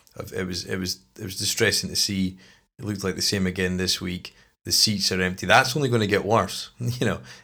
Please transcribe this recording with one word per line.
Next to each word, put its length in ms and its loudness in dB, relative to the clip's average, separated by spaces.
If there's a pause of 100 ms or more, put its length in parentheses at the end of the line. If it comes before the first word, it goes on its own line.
(340)
it 120 -4
was, 180 -6
it 140 -4
was, 220 -6 (180)
it 60 -10
was 120 -8
distressing 540 0
to 60 -6
see. 420 0 (400)
It 60 -12
looked 200 -6
like 120 -2
the 60 -4
same 240 0
again 320 0
this 220 0
week. 340 -8 (300)
The 80 -4
seats 400 2
are 80 0
empty. 260 0
That's 300 6
only 120 2
gonna 180 4
get 180 2
worse, 500 0
<laughs> 40 -20
you 280 -2
know, 140 0 (240)